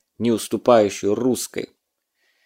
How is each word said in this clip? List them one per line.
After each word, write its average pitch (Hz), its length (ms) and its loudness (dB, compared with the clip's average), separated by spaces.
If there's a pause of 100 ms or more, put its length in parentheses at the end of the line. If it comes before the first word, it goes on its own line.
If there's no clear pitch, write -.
(180)
не 113 120 -2
уступающую 107 840 0
русской. - 560 -6 (760)